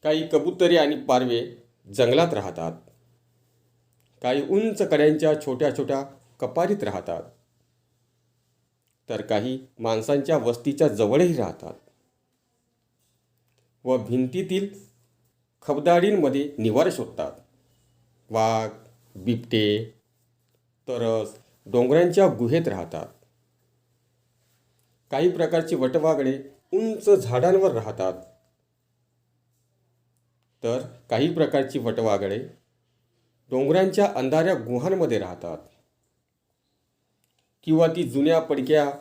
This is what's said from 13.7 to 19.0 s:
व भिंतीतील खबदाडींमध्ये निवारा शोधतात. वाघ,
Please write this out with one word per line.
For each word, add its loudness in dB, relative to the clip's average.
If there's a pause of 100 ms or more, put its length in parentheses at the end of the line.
व 0
भिंतीतील -2 (920)
खबदाडींमध्ये 2
निवारा 2
शोधतात. -8 (1000)
वाघ, -2 (380)